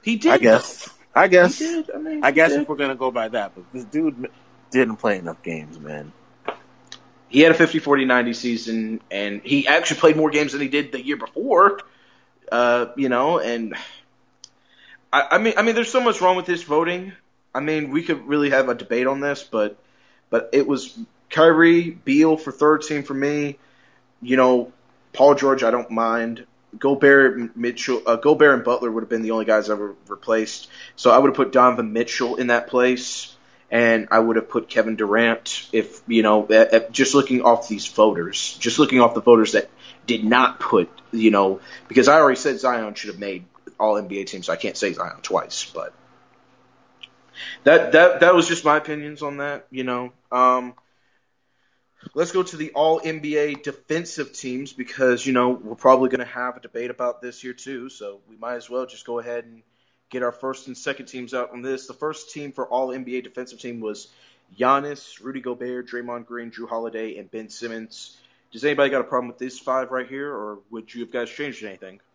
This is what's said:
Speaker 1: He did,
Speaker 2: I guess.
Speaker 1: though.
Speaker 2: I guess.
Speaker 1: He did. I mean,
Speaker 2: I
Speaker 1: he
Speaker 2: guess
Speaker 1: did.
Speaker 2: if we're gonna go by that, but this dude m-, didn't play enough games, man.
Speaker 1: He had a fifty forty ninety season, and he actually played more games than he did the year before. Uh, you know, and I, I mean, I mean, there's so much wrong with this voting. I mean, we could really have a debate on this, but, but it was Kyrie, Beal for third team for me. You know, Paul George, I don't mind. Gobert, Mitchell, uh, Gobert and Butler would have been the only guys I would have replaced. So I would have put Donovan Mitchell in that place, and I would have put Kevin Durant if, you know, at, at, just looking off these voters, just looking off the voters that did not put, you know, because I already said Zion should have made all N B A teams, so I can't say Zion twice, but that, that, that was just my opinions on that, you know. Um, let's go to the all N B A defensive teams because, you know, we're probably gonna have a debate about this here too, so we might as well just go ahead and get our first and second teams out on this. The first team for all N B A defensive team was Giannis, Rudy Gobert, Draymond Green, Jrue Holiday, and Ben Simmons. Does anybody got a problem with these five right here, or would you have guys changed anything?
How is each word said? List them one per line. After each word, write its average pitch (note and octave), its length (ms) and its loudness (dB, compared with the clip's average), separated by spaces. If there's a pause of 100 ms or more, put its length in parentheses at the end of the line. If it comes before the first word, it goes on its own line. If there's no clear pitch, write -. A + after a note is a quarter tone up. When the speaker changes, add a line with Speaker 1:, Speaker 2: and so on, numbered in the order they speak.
Speaker 1:
He A3+ 140 -2
did, D4+ 160 4
Speaker 2:
I C3+ 60 6
guess. - 480 2
Speaker 1:
though. - 60 -20 (280)
Speaker 2:
I F#3+ 80 6
guess. F3+ 300 6
Speaker 1:
He D#4+ 80 -6
did. E4 280 -6
I - 40 -12
mean, D#4 260 -6
Speaker 2:
I C#3+ 60 6
Speaker 1:
he C3+ 40 -8
Speaker 2:
guess D#3+ 180 4
Speaker 1:
did. C#3+ 100 0
Speaker 2:
if D3 80 -6
we're C#3+ 60 -4
gonna C3+ 180 -4
go B2+ 160 -4
by A2+ 180 -4
that, G#2+ 260 -6
but F2+ 100 -20 (100)
this B2 100 -12
dude C#3 400 -4
m-, - 60 -12 (400)
didn't B2+ 260 2
play G#2 220 -2
enough E2 240 -12
games, D#2+ 360 -12
man. D2+ 340 -16 (1160)
Speaker 1:
He C3+ 120 2
had D#3+ 120 8
a - 20 4
fifty D#3+ 240 2
forty C#3 280 0
ninety B2 260 0
season, A2+ 800 -6
and G2+ 320 -8
he C#3 260 0
actually D#3 320 0
played D#3 160 6
more D#3 140 0
games D3 220 -2
than C#3+ 100 -6
he C3 60 -6
did C#3+ 240 -4
the B2 120 -10
year C#3 140 -6
before. G3 640 2 (680)
Uh, A#2+ 360 0 (100)
you C3+ 140 -2
know, C#3 280 0
and A#2 360 -6 (1400)
I, C#3 200 2
I F3 60 4
mean, A3 180 2
I G#3 60 2
mean, A3+ 140 0
there's A3+ 140 -2
so C4 100 2
much A#3 200 0
wrong F#3 160 2
with F3 100 -6
this E3+ 180 -6
voting. F3 480 -2 (420)
I C3 60 -4
mean, D3+ 300 -4
we D#3+ 120 -2
could C#3+ 240 -4
really C#3+ 240 0
have C3+ 180 2
a A#2+ 60 -2
debate A#2 320 -4
on C#3 140 -2
this, C#3+ 240 -6
but, G#2 340 -4 (500)
but - 240 -4
it C3+ 140 2
was C3+ 320 -6 (320)
Kyrie, E3 600 6
Beal D#3 460 2
for D3+ 140 -12
third D3+ 320 2
team D3 220 -6
for C#3+ 100 -10
me. C#3+ 440 -4 (640)
You B2 160 0
know, B2+ 360 4 (400)
Paul F#3+ 240 6
George, C3+ 260 0
I A2+ 80 2
don't A#2+ 200 -4
mind. A2+ 560 -4 (300)
Gobert, C#3 800 4
Mitchell, A#2+ 480 -4
uh, A2+ 120 2
Gobert D3 400 6
and B2 80 -6
Butler A#2+ 260 0
would A2 120 -4
have G#2+ 60 -12
been A2+ 140 -2
the A2 80 -4
only A2 140 -2
guys G#2+ 260 2
I G#2+ 40 0
would G2+ 160 -8
have - 200 -20
replaced. A2 580 -4 (280)
So B2 160 4
I C3 60 8
would C#3 100 4
have C3+ 80 0
put C#3 160 0
Donovan A#2+ 400 2
Mitchell A#2+ 420 -4
in B2+ 140 -4
that A#2+ 180 0
place, - 680 -2 (340)
and A#2 400 2
I A2 80 4
would A2+ 160 2
have A2 140 -2
put A2+ 200 -6
Kevin A2 280 -2
Durant A2 760 -2
if, - 360 -4
you A#2 160 2
know, G#2+ 240 4
at, A2 260 6
at, A2+ 160 2
just C3 240 0
looking C3 280 2
off A#2 260 4
these G2+ 180 -8
voters, F#2+ 720 0
just A#2 220 -4
looking B2+ 200 4
off A#2 140 4
the G#2+ 60 -2
voters A2+ 320 6
that G#2 180 -2 (360)
did A2 180 -2
not A#2+ 340 2
put, F#2 320 0 (220)
you A2 180 4
know, G2 300 2 (260)
because B2+ 220 4
I D3+ 100 8
already C3+ 180 4
said C3+ 220 -4
Zion A2+ 360 -4
should G#2 160 -12
have F#2+ 100 -16
made F#2 240 -10 (340)
all G#2+ 180 0
N G#2 100 -6
B G2 140 -8
A F#2+ 40 -8
teams, F#2 220 -12
so E2+ 60 -4
I E2+ 40 -4
can't G2+ 200 -8
say G2 160 -4
Zion F2 300 -10
twice, - 520 -6
but - 180 -12 (1700)
that, D#3 280 6
that, F3 280 6
that F3+ 140 6
was E3 120 4
just E3 180 -6
my D3+ 120 2
opinions D3+ 460 -8
on C#3+ 160 -10
that, C#3+ 320 -10
you C3 120 -10
know. B2 300 -8 (180)
Um, B2+ 440 2 (1400)
let's E3 160 -4
go F#3 140 -2
to E3+ 120 -12
the D#3 160 -10
all D#3+ 300 0
N D#3+ 160 -8
B D3+ 180 -6
A D3 180 -2
defensive D3+ 800 -10
teams C3 400 -12
because, B2+ 540 -2
you C3+ 60 -2
know, B2 180 2
we're A2+ 240 -8
probably C3 340 4
gonna B2 160 -4
have B2 320 -10
a B2 40 -20
debate A#2+ 300 -12
about A#2+ 300 -8
this A#2+ 200 -16
here B2+ 120 -14
too, C3 360 -16
so G2+ 400 -18
we A2 80 -20
might A#2 180 -10
as A#2 160 -16
well B2+ 160 -6
just A#2 180 -20
go A#2+ 140 -8
ahead A#2+ 260 -10
and A2+ 180 -20 (480)
get B2+ 120 -8
our A#2+ 100 -4
first C3 360 -12
and B2 100 -16
second C3+ 280 -10
teams B2 280 -16
out B2 180 -6
on B2 100 -16
this. C3 260 -10
The B2 60 -20
first D3+ 380 -12
team D3 200 -14
for - 160 -10
all B2+ 240 -4
N C3 100 -12
B B2 140 -10
A B2 60 -8
defensive B2 360 -16
team A#2+ 220 -14
was G#2+ 260 -12 (500)
Giannis, C#3 640 -4
Rudy C3 200 -14
Gobert, B2 480 -10
Draymond A#2+ 380 -12
Green, A#2 260 -16
Jrue A#2 160 -16
Holiday, A2+ 480 -10
and G2+ 120 -18
Ben A2 200 -14
Simmons. - 680 -16 (360)
Does A#2 120 -12
anybody C#3+ 260 0
got C3+ 100 -2
a A#2+ 40 -4
problem B2 220 -4
with A#2+ 120 -16
these B2+ 200 -12
five C3 320 -6
right B2+ 160 -8
here, C#3 260 -12
or G#2 260 -12 (120)
would A2+ 240 -16
you A#2+ 60 -14
have A#2 100 -12
guys A#2+ 180 -8
changed B2+ 360 -14
anything? F#2+ 340 -18 (160)